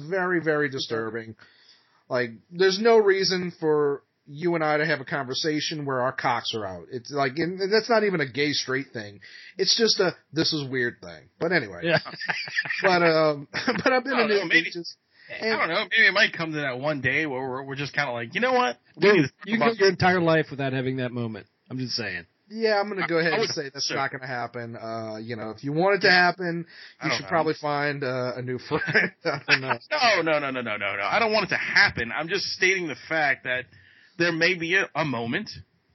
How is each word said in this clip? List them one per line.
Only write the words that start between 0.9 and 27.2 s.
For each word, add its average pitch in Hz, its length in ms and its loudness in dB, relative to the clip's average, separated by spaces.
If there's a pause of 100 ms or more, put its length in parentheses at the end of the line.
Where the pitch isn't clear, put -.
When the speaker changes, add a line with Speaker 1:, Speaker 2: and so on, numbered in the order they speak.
Speaker 1:
Like, 123 220 0 (180)
there's 185 300 2
no 226 180 8
reason 190 640 4
for 147 420 2 (280)
you 170 260 0
and 160 80 0
I 151 140 2
to 151 80 2
have 147 140 0
a 131 60 -10
conversation 147 800 -4
where 131 160 0
our 131 100 0
cocks 120 420 0
are 110 120 -4
out. 90 260 -10
It's 127 200 -10
like, 139 260 0
and, 180 240 -2
and 196 100 0
that's 220 180 2
not 220 140 4
even 180 160 2
a 139 100 0
gay 143 220 0
straight 135 400 -2
thing. 101 300 -12 (360)
It's 190 200 2
just 220 240 4
a, 175 120 2 (200)
"This 156 180 0
is 147 180 -4
weird" 123 320 -2
thing. 82 280 -18 (100)
But 175 140 -2
anyway. 104 300 -2
Speaker 2:
Yeah. 160 200 2
Speaker 1:
<laughs> - 800 -6
But, 180 200 4
um, 156 460 2
<laughs> - 40 -20
but 254 400 0
I've 254 100 2
been 269 120 -4
Speaker 3:
I 233 80 2
Speaker 1:
in 214 40 0
Speaker 3:
don't - 20 -2
know, 208 120 4
Speaker 1:
these 165 80 -4
Speaker 3:
maybe, 180 160 6
Speaker 1:
beaches, 175 300 -10 (340)
Speaker 3:
I - 160 -8
Speaker 1:
and 220 140 0
Speaker 3:
don't - 100 -2
know, 202 200 0
maybe 220 180 6
it 185 60 4
might 208 200 4
come 160 180 -4
to 151 80 -4
that 131 200 -4
one 147 200 -2
day 135 260 0
where 127 140 -4
we're, 131 240 -6
we're 135 120 -8
just 143 180 -6
kinda 143 180 -2
like, 120 240 -6
You 208 60 -2
know 254 120 2
what? 247 240 2 (200)
We 151 40 -2
Speaker 2:
Dude, 202 140 8
Speaker 3:
need 170 80 6
to 131 60 2
talk - 180 -20
Speaker 2:
you 208 60 -4
can 226 80 2
Speaker 3:
about 226 160 2
Speaker 2:
go - 80 -8
your 196 40 8
entire 185 320 4
life 160 300 4
without 135 220 -4
having 131 240 -2
that 123 160 -4
moment. 113 340 -6 (220)
I'm 127 80 -8
just 127 160 -6
saying. 92 320 -6 (240)
Speaker 1:
Yeah, 214 320 2
I'm 208 80 -2
gonna 196 180 -4
go 165 120 2
ahead 165 120 2
Speaker 3:
I, 165 40 0
I 214 40 0
Speaker 1:
and - 80 2
Speaker 3:
would - 80 -2
Speaker 1:
say 143 180 -6
that's 139 140 -6
Speaker 3:
sure. - 80 -4
Speaker 1:
not 135 160 -2
gonna 131 160 -10
happen. 120 480 -8
Uh, 110 460 -8
you 113 160 -8
know, 110 140 -8
if 107 120 -14
you 139 80 -4
want 185 240 2
it 185 60 0
to 202 60 6
Speaker 3:
Yeah. 180 60 8 (120)
Speaker 1:
happen, 175 400 -2 (340)
Speaker 3:
I 127 60 -8
Speaker 1:
you 151 60 0
Speaker 3:
don't 117 60 -2
Speaker 1:
should 151 60 -6